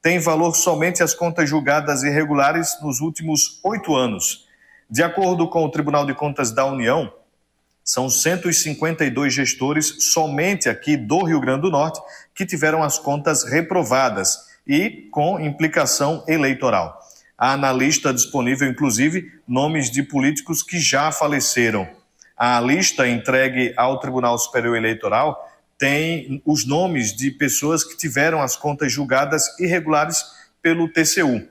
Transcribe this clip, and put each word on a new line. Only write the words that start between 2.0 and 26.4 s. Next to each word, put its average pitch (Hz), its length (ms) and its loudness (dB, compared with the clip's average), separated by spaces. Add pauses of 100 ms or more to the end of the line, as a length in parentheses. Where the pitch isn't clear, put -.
irregulares 147 760 2
nos 143 220 -4
últimos 160 640 -2
oito 190 320 -2
anos. 117 500 -2 (420)
De 120 140 -2
acordo 170 460 2
com 165 160 0
o 151 80 -2
Tribunal 147 340 0
de 139 80 -4
Contas 139 380 -2
da 127 120 0
União, 135 480 0 (720)
são 127 240 -2
cento 175 400 0
e 170 60 0
cinquenta 156 500 -2
e 139 60 2
dois 131 240 0
gestores 139 760 -2
somente 156 580 0
aqui 147 260 0
do 135 280 0
Rio 160 180 2
Grande 131 200 0
do 180 100 0
Norte 156 280 0 (360)
que 196 100 -4
tiveram 156 380 0
as 143 160 -2
contas 147 440 0
reprovadas 131 920 0 (280)
e 165 460 0
com 165 280 0
implicação 151 880 0
eleitoral. 131 720 0 (360)
Há 135 220 0
na 135 160 2
lista 135 400 2
disponível, 131 560 0
inclusive, 143 560 0 (220)
nomes 139 420 0
de 135 140 -2
políticos 143 580 -2
que - 180 -6
já 147 320 2
faleceram. 120 760 0 (500)
A 120 240 2
lista 135 460 2
entregue 127 680 0
ao 127 240 2
Tribunal 123 380 0
Superior 117 400 -2
Eleitoral 113 720 -2 (260)
tem 143 680 -2